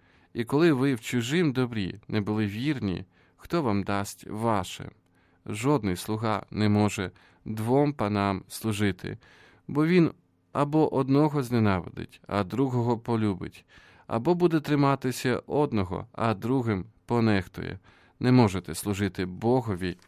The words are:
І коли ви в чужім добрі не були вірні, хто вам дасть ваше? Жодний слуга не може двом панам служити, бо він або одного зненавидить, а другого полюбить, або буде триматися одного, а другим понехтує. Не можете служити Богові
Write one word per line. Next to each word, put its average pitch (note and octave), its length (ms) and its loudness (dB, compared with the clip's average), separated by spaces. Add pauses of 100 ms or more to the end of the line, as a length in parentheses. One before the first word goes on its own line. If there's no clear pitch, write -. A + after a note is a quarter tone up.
(340)
І A#2 100 -4
коли D#3 280 4
ви C3+ 220 2
в A2+ 60 -4
чужім C3 520 0
добрі A#2 420 -2 (140)
не G#2+ 120 0
були G#2+ 260 0
вірні, G#2 580 -4 (320)
хто - 260 -4
вам G2+ 200 0
дасть G2+ 440 -6
ваше? G#2+ 640 -4 (560)
Жодний G#2+ 500 0
слуга G#2+ 540 -4
не G#2+ 180 0
може G#2 420 2 (340)
двом A#2+ 480 0
панам G#2 560 0
служити, G2+ 680 -4 (500)
бо D3+ 180 0
він E3+ 240 4 (420)
або C#3+ 420 2
одного C#3 480 2
зненавидить, G#2+ 840 -2
а G2 180 0
другого A#2+ 540 0
полюбить, G#2+ 680 -4 (420)
або B2+ 280 0
буде E3+ 260 2
триматися C#3 840 0
одного, G#2 640 -2
а A2+ 220 0
другим A2 500 -2 (220)
понехтує. G2 720 0 (420)
Не B2 120 2
можете F#2+ 420 4
служити G2 520 -2
Богові F#2 720 -2 (120)